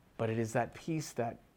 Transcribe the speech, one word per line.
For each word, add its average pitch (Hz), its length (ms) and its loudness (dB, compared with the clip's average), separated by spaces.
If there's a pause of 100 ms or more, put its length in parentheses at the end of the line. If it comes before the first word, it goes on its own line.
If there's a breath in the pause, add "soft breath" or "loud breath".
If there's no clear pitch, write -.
(180)
But 113 120 2
it 113 100 2
is 110 140 0
that 120 200 2
piece 160 400 -4
that, 117 240 0 (200)